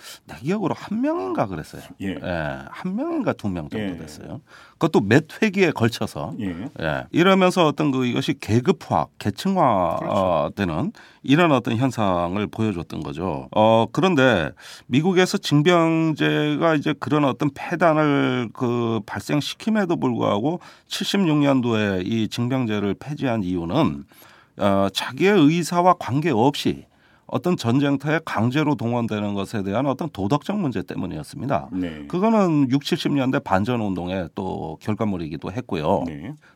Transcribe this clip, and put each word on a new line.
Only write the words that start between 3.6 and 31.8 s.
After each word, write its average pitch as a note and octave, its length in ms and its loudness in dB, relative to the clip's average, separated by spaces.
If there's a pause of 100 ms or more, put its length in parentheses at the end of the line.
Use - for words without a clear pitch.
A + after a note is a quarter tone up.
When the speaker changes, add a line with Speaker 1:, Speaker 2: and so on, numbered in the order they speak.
Speaker 1:
정도 G#2 240 -6
Speaker 2:
예. E2 40 -12
Speaker 1:
됐어요. D#2+ 440 -14 (320)
그것도 E3 280 2
몇 A#2 240 4 (160)
회기에 F#3+ 300 2
걸쳐서. A2+ 680 -2
Speaker 2:
예. F#2+ 160 -6 (240)
Speaker 1:
예, C#2+ 320 -4
이러면서 F#3 560 4
어떤 D3 240 0
그 B2+ 160 0
이것이 C3 320 -2
계급화, A#2 680 0 (120)
계층화, A2+ 800 0
Speaker 2:
그렇죠. G2 160 -4
Speaker 1:
어, F2 400 2
되는 G2+ 380 -2 (280)
이런 D#3 300 4
어떤 B2 240 2
현상을 G2+ 720 0
보여줬던 F2 560 -4
거죠. D2 520 -6
어, A2+ 360 6
그런데 C3 600 4 (360)
미국에서 F3+ 500 2
징병제가 D#3 1400 2
이제 D3 240 0
그런 D3 260 2
어떤 C#3 280 0
폐단을 C#3+ 1000 0
그 A#2+ 520 0
발생시킴에도 E3+ 920 -2
불구하고 A#2 600 0 (280)
칠십육 F#3 500 0
년도에 A#2 680 2
이 A2 240 0
징병제를 A2+ 640 -2
폐지한 C3+ 480 -4
이유는, F2+ 640 -2 (520)
어, G2 340 2
자기의 E3+ 420 0
의사와 F3 640 4
관계없이 B2+ 840 0 (460)
어떤 F3+ 240 0
전쟁터에 C#3+ 720 0
강제로 C#3 480 0
동원되는 G#2+ 640 -2
것에 G2 260 -4
대한 G2+ 240 -2
어떤 C#3+ 240 -4
도덕적 C#3+ 480 -2
문제 B2+ 240 -2
때문이었습니다. A#2 920 -6
Speaker 2:
네. E2 340 -6